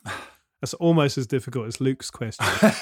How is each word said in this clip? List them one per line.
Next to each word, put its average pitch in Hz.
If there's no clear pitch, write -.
<laughs> -
That's -
almost 160
as 131
difficult 127
as 117
Luke's 131
question. -